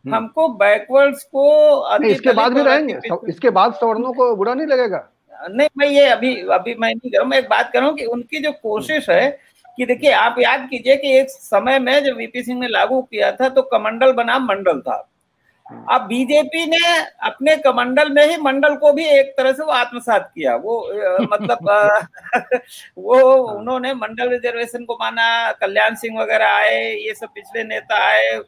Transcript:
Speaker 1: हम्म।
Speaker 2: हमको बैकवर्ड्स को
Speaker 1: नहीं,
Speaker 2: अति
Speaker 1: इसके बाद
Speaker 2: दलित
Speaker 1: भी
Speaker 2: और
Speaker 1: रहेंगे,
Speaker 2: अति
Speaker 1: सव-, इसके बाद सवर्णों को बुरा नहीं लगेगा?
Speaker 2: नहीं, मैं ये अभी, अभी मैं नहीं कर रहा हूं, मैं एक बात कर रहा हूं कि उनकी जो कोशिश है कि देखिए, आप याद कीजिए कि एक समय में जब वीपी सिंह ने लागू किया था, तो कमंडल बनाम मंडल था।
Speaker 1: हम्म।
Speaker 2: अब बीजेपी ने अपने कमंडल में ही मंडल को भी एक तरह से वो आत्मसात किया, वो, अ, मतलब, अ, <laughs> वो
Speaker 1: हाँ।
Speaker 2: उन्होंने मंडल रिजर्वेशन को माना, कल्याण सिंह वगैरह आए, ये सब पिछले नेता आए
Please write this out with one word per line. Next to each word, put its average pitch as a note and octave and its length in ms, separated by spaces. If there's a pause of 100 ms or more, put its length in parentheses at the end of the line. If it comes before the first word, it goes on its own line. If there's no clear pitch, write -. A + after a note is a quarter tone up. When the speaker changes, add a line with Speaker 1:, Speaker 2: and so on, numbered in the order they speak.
Speaker 1:
हम्म। E3+ 100
Speaker 2:
हमको A3+ 320
बैकवर्ड्स B3 760
को D4+ 460 (200)
Speaker 1:
नहीं, G#3 100
Speaker 2:
अति D4+ 80
Speaker 1:
इसके B3+ 240
बाद A3 200
Speaker 2:
दलित C#4 120
Speaker 1:
भी C#4 60
Speaker 2:
और C4+ 60
Speaker 1:
रहेंगे, D4 180
Speaker 2:
अति B2+ 160
Speaker 1:
सव-, F3 200
इसके A#3+ 200
बाद G3+ 240
सवर्णों A#3 400
को B3 220
बुरा G3+ 180
नहीं D4+ 140
लगेगा? A#3+ 420 (400)
Speaker 2:
नहीं, C4+ 280
मैं C#4+ 100
ये C#4+ 200
अभी, A#3+ 280
अभी F#3+ 400
मैं A3+ 140
नहीं A#3 220
कर G3+ 60
रहा B3+ 60
हूं, B3+ 60
मैं C4+ 80
एक B3+ 120
बात A3+ 240
कर A#3+ 60
रहा C#4 100
हूं D4+ 60
कि C#4 100
उनकी A#3+ 340
जो D4 120
कोशिश C#4 580
है B3+ 300 (380)
कि B3+ 80
देखिए, B3 260
आप A#3 280
याद A#3+ 300
कीजिए B3+ 260
कि C4+ 220
एक C4+ 120
समय B3 500
में C4 260
जब C4 100
वीपी A#3 280
सिंह B3 160
ने B3 80
लागू A3+ 340
किया G#3 300
था, C4 180
तो C4 120
कमंडल A3+ 500
बनाम A#3+ 340
मंडल F#3+ 340
था। A2 300 (600)
Speaker 1:
हम्म। - 200
Speaker 2:
अब B3 120
बीजेपी C#4+ 640
ने E4 360
अपने - 560
कमंडल C4 520
में D4 200
ही E4+ 80
मंडल C#4+ 380
को D4 180
भी D#4+ 120
एक C#4 320
तरह C4 140
से C#4 120
वो D#4 80
आत्मसात A#3+ 640
किया, C3 200
वो, G#3 240
अ, G3 420
मतलब, G3+ 480
अ, G#3 300 (340)
<laughs> - 640
वो B3+ 500
Speaker 1:
हाँ। G#3+ 80
Speaker 2:
उन्होंने B3+ 380
मंडल A3+ 360
रिजर्वेशन A#3+ 560
को A#3 80
माना, A3+ 580
कल्याण G#3+ 440
सिंह A3 260
वगैरह A3 260
आए, A3 460
ये G#3+ 200
सब A3+ 220
पिछले A3 280
नेता A3 420
आए G#3+ 320 (100)